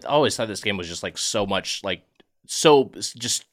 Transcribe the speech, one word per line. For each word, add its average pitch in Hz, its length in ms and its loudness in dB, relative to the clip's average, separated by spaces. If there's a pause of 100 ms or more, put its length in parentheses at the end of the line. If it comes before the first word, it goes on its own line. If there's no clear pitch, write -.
always 143 300 2
thought 117 100 -4
this 101 140 -8
game 101 160 -2
was 87 100 -6
just, 85 140 -10
like, 90 160 -8
so 104 300 -2
much, 95 360 -4
like, 92 200 -6 (420)
so 143 500 6
s-, - 180 -8
just - 400 -6